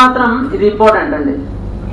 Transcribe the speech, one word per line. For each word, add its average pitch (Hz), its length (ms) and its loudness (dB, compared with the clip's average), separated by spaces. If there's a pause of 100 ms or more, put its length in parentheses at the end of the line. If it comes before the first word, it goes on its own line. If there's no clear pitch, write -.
మాత్రం 254 280 2 (260)
ఇది 190 160 2
ఇంపార్టెంట్ 208 460 2
అండి. 139 160 -2 (600)